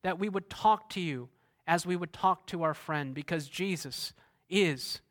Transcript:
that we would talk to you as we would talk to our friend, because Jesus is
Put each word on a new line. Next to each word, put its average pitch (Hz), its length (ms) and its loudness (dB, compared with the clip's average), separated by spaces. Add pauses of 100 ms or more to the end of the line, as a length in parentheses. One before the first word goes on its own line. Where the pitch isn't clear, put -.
that 185 180 -2
we 202 80 0
would 190 220 -4
talk 214 400 4
to - 100 -6
you 135 300 -4 (360)
as 165 200 4
we 180 100 0
would 175 160 -4
talk - 360 2
to 170 160 -4
our 156 100 2
friend, 147 400 -4
because 147 340 -4
Jesus 170 640 -4 (380)
is 170 500 2 (120)